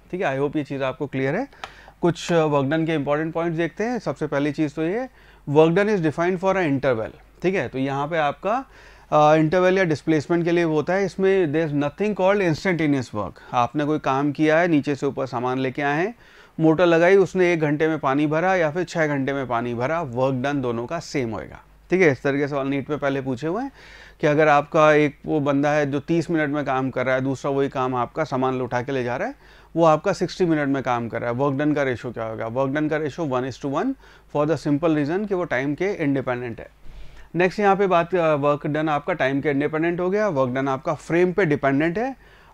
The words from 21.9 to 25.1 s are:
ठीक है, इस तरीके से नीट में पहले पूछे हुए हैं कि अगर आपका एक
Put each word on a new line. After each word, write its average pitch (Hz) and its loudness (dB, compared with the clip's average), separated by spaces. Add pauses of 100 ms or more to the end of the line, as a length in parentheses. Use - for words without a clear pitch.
ठीक 185 2
है, 156 6
इस - -4
तरीके 139 0
से 139 -2
नीट 139 -2
में 147 -4
पहले 139 -2
पूछे 131 -4
हुए 190 -4
हैं 277 -8 (480)
कि 160 0
अगर 151 4
आपका 151 4
एक 151 2